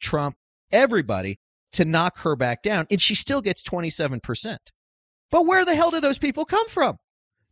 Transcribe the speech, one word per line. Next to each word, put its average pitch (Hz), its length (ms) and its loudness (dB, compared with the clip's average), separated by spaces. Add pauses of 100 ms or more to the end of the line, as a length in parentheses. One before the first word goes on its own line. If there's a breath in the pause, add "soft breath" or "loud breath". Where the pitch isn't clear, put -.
Trump, 143 340 -4 (380)
everybody, 131 640 2 (340)
to 180 120 2
knock 160 360 0
her 151 160 0
back 120 260 -2
down. 202 280 -2
And 202 100 2
she 214 160 0
still 277 240 -2
gets 196 220 -4
twenty-seven 160 580 -4
percent. - 500 -10 (600)
But 330 160 4
where 370 180 4
the 349 100 2
hell 330 160 4
do 330 100 -2
those 277 180 0
people 302 260 -2
come 453 240 0
from? 285 300 0 (540)